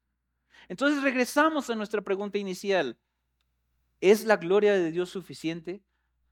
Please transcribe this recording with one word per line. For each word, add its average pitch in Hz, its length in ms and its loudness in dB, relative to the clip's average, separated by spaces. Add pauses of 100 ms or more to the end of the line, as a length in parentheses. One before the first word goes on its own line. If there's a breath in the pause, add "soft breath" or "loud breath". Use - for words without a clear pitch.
(680 soft breath)
Entonces 277 340 0
regresamos 277 680 0
a 233 40 -4
nuestra 208 260 -4
pregunta 202 380 -4
inicial. 185 580 -2 (1040)
¿Es 214 240 6
la 214 120 4
gloria 202 380 2
de 170 180 0
Dios 175 180 -4
suficiente? 175 720 -10 (500)